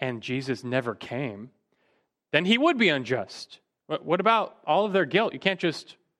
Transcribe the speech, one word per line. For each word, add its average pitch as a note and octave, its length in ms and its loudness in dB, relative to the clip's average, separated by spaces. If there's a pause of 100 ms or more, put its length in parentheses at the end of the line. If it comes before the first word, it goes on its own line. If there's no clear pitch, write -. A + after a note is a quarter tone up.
and B2 220 -6
Jesus B2+ 420 -6
never A#2+ 300 -2
came, A#2+ 560 -8 (840)
then D#3 140 2
he A3+ 120 4
would D4 200 2
be A3+ 100 6
unjust. B2 720 -4 (260)
What, D#3 180 -6
what E3+ 160 0
about G#3+ 360 2 (100)
all F3+ 200 4
of G3+ 60 -4
their F#3 120 4
guilt? E3+ 300 0
You C3+ 40 -8
can't F#3+ 220 -2
just - 360 -4 (240)